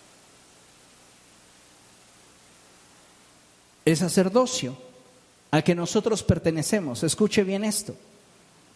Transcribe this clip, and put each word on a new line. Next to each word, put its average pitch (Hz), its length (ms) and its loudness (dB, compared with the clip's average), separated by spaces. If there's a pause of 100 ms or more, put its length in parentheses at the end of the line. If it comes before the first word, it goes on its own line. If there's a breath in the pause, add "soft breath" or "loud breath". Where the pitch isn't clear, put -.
(3750)
El 160 140 2
sacerdocio 185 800 0 (760)
al 151 120 4
que 180 100 4
nosotros 202 480 -2
pertenecemos, 160 800 0
escuche 202 420 2
bien 196 200 -4
esto, - 320 -4 (800)